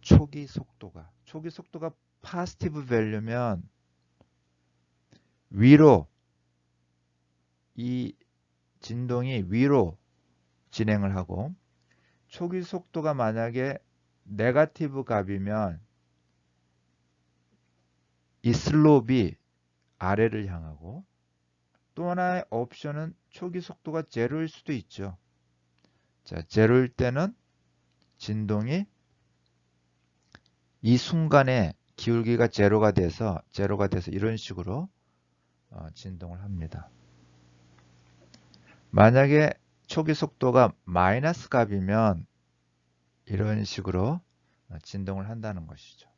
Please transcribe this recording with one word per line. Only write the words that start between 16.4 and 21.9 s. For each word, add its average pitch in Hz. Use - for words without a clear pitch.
이 120
슬롭이 131
아래를 104
향하고, 85